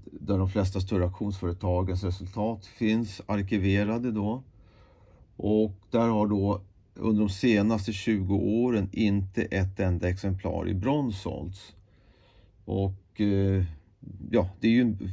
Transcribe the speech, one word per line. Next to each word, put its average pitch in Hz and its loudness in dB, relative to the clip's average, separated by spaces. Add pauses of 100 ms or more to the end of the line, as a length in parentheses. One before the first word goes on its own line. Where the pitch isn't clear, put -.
(120)
där 98 -2
de 95 2
flesta 95 0
större 92 0
auktionsföretagens 90 -2
resultat 101 -4
finns 110 -2
arkiverade 101 0
då. 107 -2 (920)
Och 107 2 (200)
där 117 4
har 107 2
då 101 0 (340)
under 107 0
de 104 2
senaste 107 2
tjugo 98 0
åren 104 2
inte 101 0
ett 95 -2
enda 90 0
exemplar 90 -4
i 95 -2
brons 117 0
sålts. 73 -10 (880)
Och, 98 -4
eh, 98 2 (680)
ja, 95 2 (100)
det 117 0
är 113 6
ju 123 6
en, 107 0 (160)